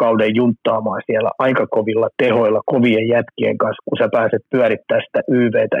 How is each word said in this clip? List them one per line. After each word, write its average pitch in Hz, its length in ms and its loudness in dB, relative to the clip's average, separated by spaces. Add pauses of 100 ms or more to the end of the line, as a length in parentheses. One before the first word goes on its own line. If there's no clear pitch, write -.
kauden 110 320 2
junttaamaan 110 720 -2
siellä 113 320 -2
aika 131 280 0 (100)
kovilla 110 320 0 (140)
tehoilla, 110 440 2
kovien 113 420 2
jätkien 117 500 -2
kanssa, 110 300 -4
kun - 120 -4
sä 113 120 2
pääset 113 300 0 (100)
pyörittää 113 540 0
sitä - 220 -4
Y 127 120 2 (140)
V:tä 110 260 0